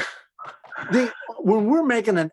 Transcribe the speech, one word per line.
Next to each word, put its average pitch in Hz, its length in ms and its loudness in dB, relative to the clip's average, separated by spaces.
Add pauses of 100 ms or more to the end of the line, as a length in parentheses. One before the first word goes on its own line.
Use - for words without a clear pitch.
(920)
The, 247 200 2 (260)
when 214 280 2
we're 320 180 4
making 226 340 2
an 160 140 0